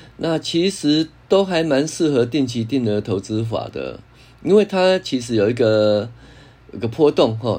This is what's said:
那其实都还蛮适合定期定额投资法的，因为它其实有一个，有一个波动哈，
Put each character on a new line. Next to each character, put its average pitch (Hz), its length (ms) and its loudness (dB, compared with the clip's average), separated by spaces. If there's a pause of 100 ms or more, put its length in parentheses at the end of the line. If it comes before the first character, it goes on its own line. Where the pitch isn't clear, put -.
(180)
那 160 200 -2
其 170 320 -2
实 156 380 0 (200)
都 196 160 4
还 175 200 0
蛮 147 240 0
适 160 220 0
合 123 140 2
定 131 220 -2
期 117 160 -4
定 117 260 -2
额 104 120 -2
投 98 180 -4
资 110 240 -4
法 110 300 -6
的， 65 280 -10 (420)
因 180 120 2
为 208 120 6
它 185 320 2
其 139 200 -4
实 120 180 -4
有 104 120 4
一 120 60 0
个， 107 560 2 (640)
有 - 60 -12
一 98 40 -12
个 117 40 -4
波 143 240 2
动 127 280 2
哈， 110 200 -2